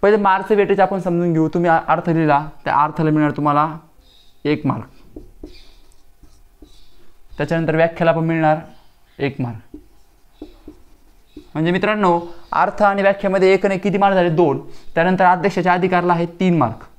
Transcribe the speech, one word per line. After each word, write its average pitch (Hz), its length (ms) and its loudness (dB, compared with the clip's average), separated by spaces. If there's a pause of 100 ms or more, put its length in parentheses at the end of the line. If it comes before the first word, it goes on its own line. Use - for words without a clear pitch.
पहिले 208 140 4
मार्क्स 196 360 0
वेटेज 196 280 2
आपण 190 200 0
समजून 175 320 0
घेऊ. 160 160 2
तुम्ही 175 220 0
आ-, 165 180 2
अर्थ 165 220 0
लिहिला, 151 380 2 (160)
त्या 143 180 0
अर्थाला 156 280 0
मिळणार 151 200 2
तुम्हाला 147 480 -2 (680)
एक 147 220 -2
मार्क. 127 180 -4 (2500)
त्याच्यानंतर 160 380 -2
व्याख्याला 165 360 0
पण 165 120 -2
मिळणार 160 320 0 (600)
एक 139 220 -6
मार्क. 120 380 -10 (1800)
म्हणजे 160 160 -2
मित्रांनो, 180 500 0 (320)
अर्थ 190 300 0
आणि 196 200 2
व्याख्यामध्ये 196 520 2
एक 190 120 -2
आणि 196 80 0
एक 185 80 -6
किती 202 160 0
मार्क 196 160 2
झाले? 175 160 2
दोन. 151 360 0 (280)
त्यानंतर 185 300 2
अध्यक्षाच्या 180 480 2
अधिकारला 180 400 0
आहे 170 140 0
तीन 175 320 0
मार्क. 120 280 -2 (120)